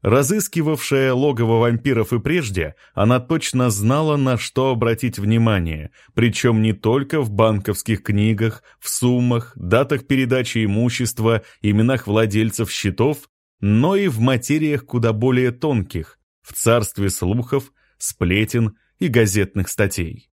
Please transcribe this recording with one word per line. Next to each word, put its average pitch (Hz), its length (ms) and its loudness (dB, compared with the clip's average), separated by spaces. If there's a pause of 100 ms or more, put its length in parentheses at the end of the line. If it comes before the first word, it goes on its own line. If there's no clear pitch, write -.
Разыскивавшая 143 1080 0
логово 120 480 2
вампиров 120 520 0
и 120 60 0
прежде, 101 560 -4 (200)
она 120 260 2
точно 127 500 -2
знала, 139 460 0
на 131 200 0
что 131 340 -2
обратить 117 500 -2
внимание, 101 720 0 (220)
причем 113 480 2
не 110 100 2
только 139 480 0
в 120 100 -2
банковских 104 720 0
книгах, 110 600 0 (160)
в - 80 -12
суммах, 123 680 0
датах 120 540 0
передачи 127 560 0
имущества, 113 800 0 (200)
именах 110 460 2
владельцев 110 640 0
счетов, 113 580 -2 (300)
но 113 340 2
и 196 140 0
в 113 100 -4
материях 143 680 0
куда 117 280 0
более 123 400 0
тонких, 120 640 -4 (240)
в - 120 -20
царстве 107 540 0
слухов, 120 640 -4 (260)
сплетен 107 800 -2 (220)
и 185 80 -2
газетных 104 600 0
статей. 90 640 -4